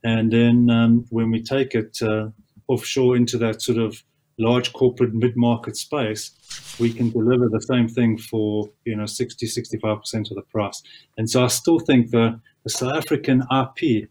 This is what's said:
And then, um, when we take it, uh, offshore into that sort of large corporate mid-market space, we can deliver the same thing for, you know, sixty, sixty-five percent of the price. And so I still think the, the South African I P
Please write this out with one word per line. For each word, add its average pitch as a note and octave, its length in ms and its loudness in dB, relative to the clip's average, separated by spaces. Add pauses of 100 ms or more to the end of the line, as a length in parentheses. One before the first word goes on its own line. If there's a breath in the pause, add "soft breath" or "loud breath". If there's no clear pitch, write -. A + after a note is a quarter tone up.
And A2+ 280 2
then, A#2+ 380 6
um, A#2 400 4
when A2+ 220 0
we A2+ 100 -2
take C3+ 320 -2
it, G#2+ 260 -4
uh, G#2+ 280 -2 (400)
offshore B2+ 480 0
into A#2+ 220 0
that A2+ 220 -2
sort A#2+ 180 -2
of G#2+ 220 -4 (380)
large A#2+ 340 2
corporate B2 400 0
mid-market A#2+ 640 0
space, A2 540 -6 (480)
we A#2 140 0
can A#2 180 -2
deliver A#2+ 380 2
the A2 140 -2
same A#2+ 260 2
thing A#2 280 2
for, G#2+ 540 -4 (140)
you A2+ 120 -6
know, G#2+ 100 -6
sixty, B2 400 -8
sixty-five A2 520 -4
percent A2 320 -8
of G2 60 -10
the G2 60 -10
price. - 400 -6 (360 loud breath)
And A2 100 -2
so B2+ 160 2
I B2 40 2
still D#3+ 320 2
think B2 300 2
the, A#2 300 2 (220 soft breath)
the A#2 80 -8
South B2+ 240 -4
African C#3+ 560 0
I C3 240 0
P A#2 360 0